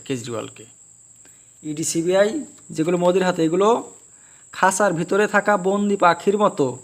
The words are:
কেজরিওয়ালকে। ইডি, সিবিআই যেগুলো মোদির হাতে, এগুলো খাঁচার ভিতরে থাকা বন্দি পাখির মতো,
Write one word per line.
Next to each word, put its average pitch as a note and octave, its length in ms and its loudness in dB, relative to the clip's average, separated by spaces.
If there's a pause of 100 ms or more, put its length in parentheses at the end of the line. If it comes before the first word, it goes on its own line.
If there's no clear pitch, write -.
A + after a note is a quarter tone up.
কেজরিওয়ালকে। A2+ 600 -10 (960)
ইডি, D#3 220 -8
সিবিআই F#3 440 0 (420)
যেগুলো D#3+ 280 -2
মোদির F3+ 280 2
হাতে, F3+ 180 -2
এগুলো F3 240 2 (840)
খাঁচার F#3+ 380 2
ভিতরে F#3 340 0
থাকা G#3 300 0
বন্দি G3+ 400 0
পাখির F#3+ 420 2
মতো, F#3 280 2 (180)